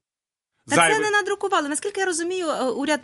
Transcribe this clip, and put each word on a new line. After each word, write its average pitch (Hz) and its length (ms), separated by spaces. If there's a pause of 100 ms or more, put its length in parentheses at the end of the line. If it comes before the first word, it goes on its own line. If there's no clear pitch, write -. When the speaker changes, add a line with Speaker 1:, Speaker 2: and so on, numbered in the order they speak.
(680)
Speaker 1:
Та - 80
Speaker 2:
Зайвих 339 200
Speaker 1:
це 427 60
не 427 80
надрукували. 403 580
Наскільки 370 320
я 381 60
розумію, 349 420
е, 226 160
уряд 277 400